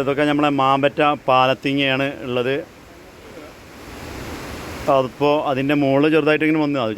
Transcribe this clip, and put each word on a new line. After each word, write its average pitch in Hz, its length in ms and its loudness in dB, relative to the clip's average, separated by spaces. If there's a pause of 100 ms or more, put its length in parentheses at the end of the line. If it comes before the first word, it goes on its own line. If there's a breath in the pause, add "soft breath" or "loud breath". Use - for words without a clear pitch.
ഇതൊക്കെ 139 260 0
നമ്മളെ 147 200 2 (100)
മാമ്പറ്റ 139 400 2 (280)
പാലത്തിങ്ങയാണ് 131 800 2 (200)
ഉള്ളത്. 123 300 -2 (2500)
അതിപ്പോ 135 340 0 (200)
അതിൻ്റെ 139 320 0
മുകളിൽ 139 320 4
ചെറുതായിട്ട് 151 320 2
ഇങ്ങനെ 156 180 2
വന്നു. 143 200 -2
അത് 110 140 -2